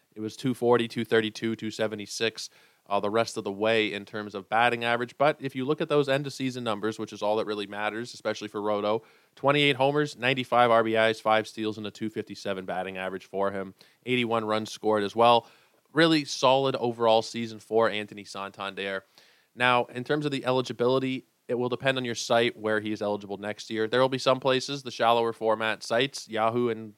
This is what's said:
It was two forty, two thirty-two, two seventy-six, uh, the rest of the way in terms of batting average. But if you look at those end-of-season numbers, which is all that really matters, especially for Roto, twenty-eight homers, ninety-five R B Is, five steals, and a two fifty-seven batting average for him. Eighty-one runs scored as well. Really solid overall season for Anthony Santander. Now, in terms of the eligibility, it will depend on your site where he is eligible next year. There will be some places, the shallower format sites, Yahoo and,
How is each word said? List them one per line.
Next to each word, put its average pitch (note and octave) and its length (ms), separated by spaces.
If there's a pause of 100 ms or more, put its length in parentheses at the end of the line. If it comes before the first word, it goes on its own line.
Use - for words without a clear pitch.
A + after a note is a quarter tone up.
(160)
It G#2+ 60
was G#2+ 160
two B2+ 160
forty, A#2+ 340
two A#2 160
thirty-two, A2+ 540
two G#2+ 140
seventy-six, A2 760 (380)
uh, G2+ 120
the G2+ 100
rest A2+ 280
of A2 60
the G2+ 80
way G#2+ 420
in G2+ 100
terms G#2 300
of G2 160
batting A#2 340
average. A#2+ 340
But D3+ 220
if C3+ 160
you C3 80
look D3 160
at E3 100
those D3 200
end-of-season C3+ 540
numbers, G#2+ 340
which G#2+ 160
is G2+ 80
all G#2 140
that G#2+ 100
really G#2 220
matters, G#2+ 480
especially G#2+ 320
for G#2+ 160
Roto, G#2 400 (320)
twenty-eight C#3+ 400
homers, C#3+ 420
ninety-five A#2+ 540
R A2+ 120
B A2 120
Is, A2 260
five A2 260
steals, A2 300
and G#2+ 80
a G#2 60
two A2 180
fifty-seven G2 560
batting F#2 320
average F#2 280
for G2 260
him. G2 240 (320)
Eighty-one A#2 360
runs G#2+ 280
scored G#2+ 320
as G2+ 120
well. A#2 300 (480)
Really D#3+ 320
solid C3+ 500
overall A2+ 460
season A2+ 380
for A2 280
Anthony G#2 360
Santander. G2 800 (520)
Now, B2 300
in B2 180
terms D3 220
of C#3+ 60
the C3+ 120
eligibility, B2+ 840 (200)
it B2 100
will B2 120
depend C3 280
on B2+ 80
your A#2 100
site A#2 420
where G#2+ 220
he G#2+ 120
is G#2 100
eligible G2+ 360
next G#2 340
year. A2 160
There B2 140
will C3+ 80
be C3 100
some C3 200
places, C3 440
the B2 80
shallower A#2 420
format A2 500
sites, B2+ 440
Yahoo A2+ 420
and, A2 280